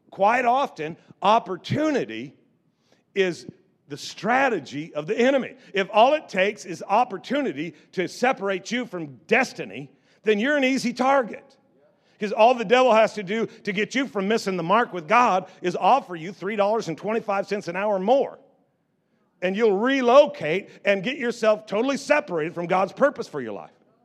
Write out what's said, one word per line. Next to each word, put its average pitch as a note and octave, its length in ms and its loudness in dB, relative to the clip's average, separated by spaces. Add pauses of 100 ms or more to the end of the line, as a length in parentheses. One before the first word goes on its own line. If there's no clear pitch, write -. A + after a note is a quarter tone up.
(100)
Quite A#3 340 2
often, A#3 520 -2 (260)
opportunity F#3+ 1120 -2 (800)
is F#3+ 320 -2 (400)
the C#3+ 100 -14
strategy F#3+ 960 -4
of D3+ 120 -8
the G3+ 120 -4
enemy. B3 360 2 (180)
If F#3+ 200 -2
all A#3+ 220 6
it - 140 -4
takes G3 360 -2
is E3 240 -12
opportunity G3 840 -2 (180)
to F3+ 160 -4
separate G3 640 -2
you B3 160 -4
from D3+ 300 -10 (100)
destiny, D3 640 -2 (320)
then G#3 160 2
you're C#4 180 0
an C4+ 80 2
easy B3 280 0
target. C4 640 0 (640)
'Cause G#3 120 -4
all A#3 220 6
the A#3 100 -2
devil B3 280 4
has A3 220 4
to G#3+ 100 -8
do G#3+ 220 -2
to - 260 -10
get G3+ 220 -4
you C4 120 -2
from G3 220 -4
missing G#3+ 280 -2
the F3 60 -4
mark G#3 300 2
with E3 160 -10
God G3+ 400 2 (140)
is F3+ 120 -2
offer F#3+ 400 2
you E3+ 180 -10
three G3+ 220 -8
dollars G3+ 320 0
and D#3+ 100 -6
twenty-five G3+ 520 -4
cents G3+ 180 -6
an E3+ 80 -8
hour G3+ 240 -2
more. A3 400 0 (1040)
And F#3+ 140 -2
you'll G#3+ 200 4
relocate A#3+ 920 4 (160)
and G3+ 180 2
get B3 140 -4
yourself A3 500 -2
totally B3 300 -2
separated F3+ 580 -2
from E3+ 120 -6
God's F#3 260 0
purpose G3 340 0
for C#3+ 140 -10
your A2 140 -8
life. D#2+ 160 -14 (340)